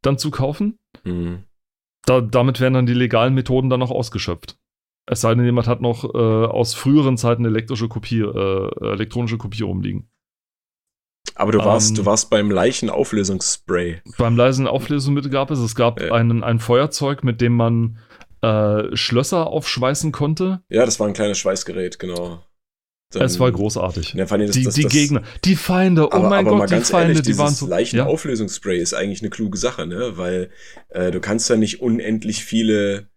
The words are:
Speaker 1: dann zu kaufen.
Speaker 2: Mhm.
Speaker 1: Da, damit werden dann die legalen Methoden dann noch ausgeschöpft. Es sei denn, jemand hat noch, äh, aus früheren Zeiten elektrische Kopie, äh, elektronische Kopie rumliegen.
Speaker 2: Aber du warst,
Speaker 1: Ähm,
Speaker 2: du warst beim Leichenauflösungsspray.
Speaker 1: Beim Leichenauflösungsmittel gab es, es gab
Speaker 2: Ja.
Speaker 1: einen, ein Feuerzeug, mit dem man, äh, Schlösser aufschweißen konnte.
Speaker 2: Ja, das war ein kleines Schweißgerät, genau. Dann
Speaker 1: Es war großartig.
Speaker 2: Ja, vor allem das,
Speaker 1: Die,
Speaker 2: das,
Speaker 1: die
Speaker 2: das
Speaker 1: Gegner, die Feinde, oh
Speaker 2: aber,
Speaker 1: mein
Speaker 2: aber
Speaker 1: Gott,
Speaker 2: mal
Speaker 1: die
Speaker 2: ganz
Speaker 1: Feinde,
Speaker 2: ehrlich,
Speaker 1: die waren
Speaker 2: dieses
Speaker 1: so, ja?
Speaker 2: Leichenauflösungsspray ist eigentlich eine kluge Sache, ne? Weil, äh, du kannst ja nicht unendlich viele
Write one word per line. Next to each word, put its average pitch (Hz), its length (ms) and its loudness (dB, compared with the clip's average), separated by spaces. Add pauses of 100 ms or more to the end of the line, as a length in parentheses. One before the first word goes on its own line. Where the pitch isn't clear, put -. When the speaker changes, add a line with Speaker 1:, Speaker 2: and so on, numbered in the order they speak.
Speaker 1:
dann 143 160 0
zu 156 120 -4
kaufen. 151 480 -4 (280)
Speaker 2:
Mhm. 87 380 -6 (640)
Speaker 1:
Da, 127 160 4
damit 120 380 2
werden 131 140 4
dann 127 120 4
die 120 80 2
legalen 123 400 2
Methoden 131 360 0
dann 127 100 0
noch 127 120 0
ausgeschöpft. - 680 -6 (480)
Es - 160 -2
sei 113 120 4
denn, 120 120 4
jemand 120 220 2
hat 120 140 0
noch, 117 320 -2
äh, - 40 -2
aus 113 560 2
früheren 135 440 4
Zeiten 120 280 2
elektrische 110 420 -2
Kopie, 113 320 -4
äh, 98 720 -2
elektronische 113 460 -4
Kopie 110 260 -8
rumliegen. 95 460 -4 (1300)
Speaker 2:
Aber 107 180 0
du 107 60 4
warst, 107 320 2
Speaker 1:
Ähm, 110 40 -2
Speaker 2:
du 101 100 -2
warst 107 240 0
beim 104 220 2
Leichenauflösungsspray. 95 1500 -2 (160)
Speaker 1:
Beim 117 180 2
Leichenauflösungsmittel 135 960 0
gab 135 200 0
es, 139 80 0
es 113 160 -2
gab 117 260 2
Speaker 2:
Ja. 82 120 -2
Speaker 1:
einen, 117 300 2
ein 113 160 0
Feuerzeug, 139 640 0
mit 120 180 0
dem 120 140 4
man, 117 420 2 (440)
äh, 107 540 0
Schlösser 156 520 0
aufschweißen 143 640 -2
konnte. 180 580 -2
Speaker 2:
Ja, 117 160 4
das 110 140 -2
war 104 80 0
ein 101 60 -2
kleines 104 260 -2
Schweißgerät, 92 580 -4
genau. 87 460 -10 (720)
Dann - 100 -2
Speaker 1:
Es 104 160 0
war 127 120 4
großartig. 90 640 -4
Speaker 2:
Ja, 95 100 -2
vor 104 120 -2
allem 104 100 2
das, 101 80 -2
Speaker 1:
Die, 131 80 2
Speaker 2:
das, 123 100 0
Speaker 1:
die 143 100 2
Speaker 2:
das 127 80 2
Speaker 1:
Gegner, 143 300 2 (240)
die 185 100 4
Feinde, 185 520 4
oh - 40 -2
Speaker 2:
aber, 180 180 4
Speaker 1:
mein 101 120 4
Speaker 2:
aber 107 80 2
Speaker 1:
Gott, 104 100 4
Speaker 2:
mal 101 60 2
Speaker 1:
die 95 80 0
Speaker 2:
ganz - 160 2
Speaker 1:
Feinde, 170 240 4
Speaker 2:
ehrlich, 156 80 4
Speaker 1:
die 127 160 2
waren 147 100 4
Speaker 2:
dieses 147 120 0
Speaker 1:
so, 139 80 -6
ja? - 100 -4
Speaker 2:
Leichenauflösungsspray 117 1040 -2
ist 87 140 -2
eigentlich 92 280 -4
eine 107 80 -6
kluge 101 280 -6
Sache, 117 300 -4
ne? 101 300 -6
Weil, 90 320 -4 (400)
äh, 90 220 -2
du 90 100 -4
kannst 107 280 -2
ja 120 60 4
nicht 110 260 0
unendlich 110 640 -2
viele 101 720 -2